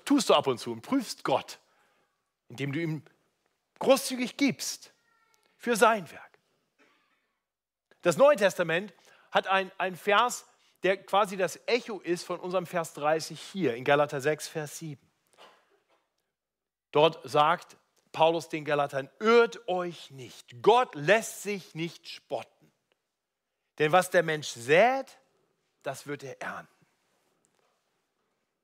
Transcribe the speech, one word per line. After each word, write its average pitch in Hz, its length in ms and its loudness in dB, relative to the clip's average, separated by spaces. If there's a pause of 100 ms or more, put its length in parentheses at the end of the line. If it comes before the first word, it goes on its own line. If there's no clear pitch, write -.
tust 269 260 2
du 185 40 6
ab 143 120 4
und 127 120 0
zu 117 140 -8
und 113 80 -14
prüfst - 440 -4
Gott, - 340 -4 (880)
indem 135 240 -8
du 156 80 -6
ihm 160 240 -6 (760)
großzügig 254 580 0
gibst - 560 -2 (640)
für 233 180 -2
sein 214 340 4
Werk. - 280 -20 (1600)
Das 170 160 2
Neue 277 200 8
Testament 185 580 0 (360)
hat 208 180 0
ein, 190 280 0
ein 185 200 -4
Vers, 214 500 0 (380)
der 190 200 0
quasi 196 320 0
das 180 300 -4
Echo 226 340 -4
ist 170 240 -6
von 180 160 -8
unserem 180 260 -4
Vers 170 280 -6
dreißig 151 460 -4
hier 151 340 -4
in 127 100 -10
Galater 143 360 2
sechs, 151 280 -4
Vers 151 300 -10
sieben. 151 280 -16 (1900)
Dort 156 320 4
sagt 147 520 0 (340)
Paulus 160 380 2
den 151 160 -8
Galatern, 143 460 -2 (100)
„Irrt 233 480 2
euch 180 420 -8
nicht, 123 520 -20
Gott 240 320 4
lässt 208 480 0
sich 196 320 -8
nicht 165 340 -10
spotten. - 640 -14 (1040)
Denn 151 140 0
was 180 180 4
der 175 120 4
Mensch 156 260 -4
sät, 202 680 2 (640)
das 139 240 -10
wird 143 160 -10
er 131 180 -14
ernten.“ - 320 -14 (1900)